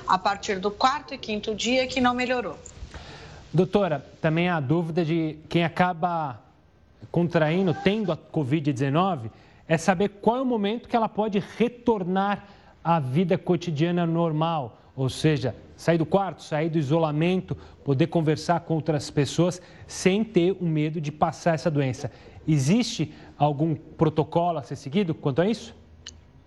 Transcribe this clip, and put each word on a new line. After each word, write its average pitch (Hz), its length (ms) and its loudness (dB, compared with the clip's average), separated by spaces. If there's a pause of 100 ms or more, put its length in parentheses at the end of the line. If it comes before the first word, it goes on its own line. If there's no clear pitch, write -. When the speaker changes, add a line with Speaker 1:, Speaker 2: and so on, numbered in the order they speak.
Speaker 1:
a 185 80 4
partir 196 420 -2
do 196 120 -2
quarto 269 420 0
e 262 60 -10
quinto 214 360 -6
dia 247 320 0
que 254 140 -4
não 247 140 4
melhorou. 247 440 -4 (920)
Speaker 2:
Doutora, 185 520 2 (160)
também 170 280 2
há 175 80 0
a 156 40 0
dúvida 165 440 0
de 156 340 -2 (100)
quem 170 140 2
acaba 165 800 -2 (680)
contraindo, 170 640 2 (100)
tendo 196 280 2
a 151 40 -2
covid 147 560 -2
dezenove, 139 580 0 (380)
é 160 80 4
saber 190 320 2
qual 214 280 0
é 262 40 -2
o 269 40 -2
momento 226 440 -2
que - 80 0
ela 226 120 2
pode 202 340 -2 (160)
retornar 202 880 0 (360)
à 165 160 4
vida 160 400 2
cotidiana 170 680 0
normal, 160 720 -2 (160)
ou 131 140 -2
seja, 131 460 0 (200)
sair 170 220 2
do 160 100 0
quarto, 185 360 0
sair 156 260 -2
do 160 100 0
isolamento, 160 800 0 (280)
poder 139 240 2
conversar 160 520 2
com - 140 -2
outras 151 360 -2
pessoas 165 500 0 (260)
sem 196 360 0
ter 190 300 2
o 185 120 -6
medo 156 360 0
de 147 120 -6
passar 165 420 0
essa 165 160 -2
doença. 135 400 -2 (360)
Existe 156 680 2 (240)
algum 151 360 2
protocolo 156 840 0
a 135 40 -6
ser - 140 -10
seguido 160 380 -2
quanto 143 260 0
a 180 60 4
isso? - 280 -4 (720)